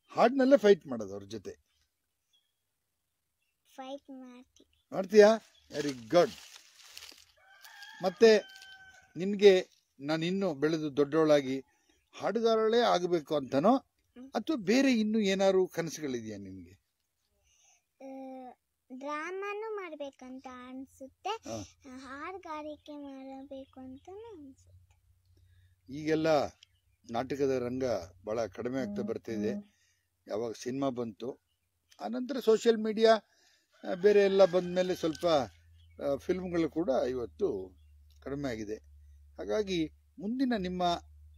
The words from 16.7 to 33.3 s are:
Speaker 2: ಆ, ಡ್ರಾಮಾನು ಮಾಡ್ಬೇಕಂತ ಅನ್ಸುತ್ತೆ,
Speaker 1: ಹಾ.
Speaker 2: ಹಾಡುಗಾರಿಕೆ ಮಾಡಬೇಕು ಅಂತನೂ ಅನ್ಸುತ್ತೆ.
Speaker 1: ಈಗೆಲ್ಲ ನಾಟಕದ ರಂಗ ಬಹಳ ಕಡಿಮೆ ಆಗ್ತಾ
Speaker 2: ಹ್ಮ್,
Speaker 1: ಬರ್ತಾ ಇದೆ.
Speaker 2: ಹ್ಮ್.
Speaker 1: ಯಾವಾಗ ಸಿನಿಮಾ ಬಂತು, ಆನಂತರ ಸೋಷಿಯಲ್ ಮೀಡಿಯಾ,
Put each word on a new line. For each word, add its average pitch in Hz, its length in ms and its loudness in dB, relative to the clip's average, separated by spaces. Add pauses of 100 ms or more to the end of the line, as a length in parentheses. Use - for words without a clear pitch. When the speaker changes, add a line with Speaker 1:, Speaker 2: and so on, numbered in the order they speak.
Speaker 2:
ಆ, 262 500 -14 (420)
ಡ್ರಾಮಾನು 381 840 -8
ಮಾಡ್ಬೇಕಂತ 277 720 -14 (200)
ಅನ್ಸುತ್ತೆ, 262 600 -14
Speaker 1:
ಹಾ. - 360 -10 (320)
Speaker 2:
ಹಾಡುಗಾರಿಕೆ 302 1000 -14
ಮಾಡಬೇಕು 269 800 -16
ಅಂತನೂ 359 580 -18
ಅನ್ಸುತ್ತೆ. - 1600 -20
Speaker 1:
ಈಗೆಲ್ಲ 156 340 0 (840)
ನಾಟಕದ 135 380 -2
ರಂಗ 127 340 -2 (420)
ಬಹಳ 110 200 -2
ಕಡಿಮೆ 123 340 -6
ಆಗ್ತಾ 208 140 -6
Speaker 2:
ಹ್ಮ್, 110 140 -6
Speaker 1:
ಬರ್ತಾ 113 240 -8
ಇದೆ. 107 220 -2
Speaker 2:
ಹ್ಮ್. 208 100 -8 (640)
Speaker 1:
ಯಾವಾಗ 110 260 -4
ಸಿನಿಮಾ 135 360 -4
ಬಂತು, 120 500 -8 (600)
ಆನಂತರ 247 400 -8
ಸೋಷಿಯಲ್ 220 380 4
ಮೀಡಿಯಾ, 220 380 4 (680)